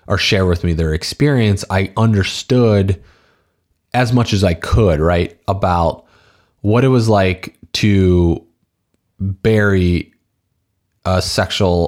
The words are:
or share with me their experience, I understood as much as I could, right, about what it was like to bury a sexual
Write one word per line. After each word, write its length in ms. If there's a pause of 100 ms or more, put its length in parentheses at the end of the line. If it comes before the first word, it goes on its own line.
or 120
share 280
with 200
me 80
their 200
experience, 760
I 260
understood 1040 (920)
as 180
much 220
as 100
I 100
could, 460
right, 480
about 560 (560)
what 240
it 60
was 180
like 500 (160)
to 680 (720)
bury 960 (960)
a 160
sexual 680